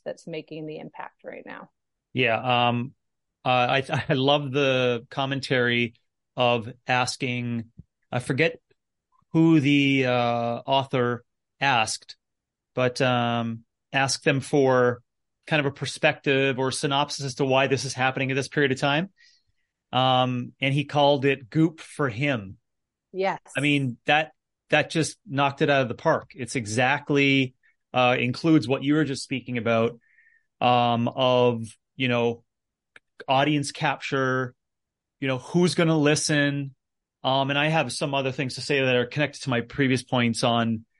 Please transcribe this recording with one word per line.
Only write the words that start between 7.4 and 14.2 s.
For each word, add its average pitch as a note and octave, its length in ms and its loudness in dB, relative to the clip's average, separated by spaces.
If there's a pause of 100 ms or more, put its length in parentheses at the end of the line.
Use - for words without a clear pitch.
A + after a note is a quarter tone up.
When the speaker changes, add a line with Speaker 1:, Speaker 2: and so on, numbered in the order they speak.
Speaker 2:
I B2 80 -4
forget D3+ 400 -2 (760)
who E3 260 6
the, C#3 480 2
uh, A#2+ 580 0
author B2+ 580 0 (360)
asked, B2 560 0 (600)
but, B2+ 260 0
um, A#2 600 -2 (280)
ask C3+ 320 -2